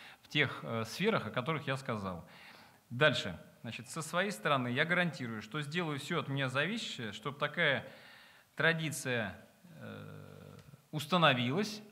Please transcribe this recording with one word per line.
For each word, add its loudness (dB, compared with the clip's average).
в -20
тех, 2
э, -2
сферах, 0
о -6
которых -2
я 0
сказал. -6
Дальше. 2
Значит, -10
со -8
своей 0
стороны 2
я 2
гарантирую, 0
что -6
сделаю -2
всё -2
от -2
меня 0
зависящее, -2
чтоб -6
такая 2
традиция, 2
э, -14
установилась, 4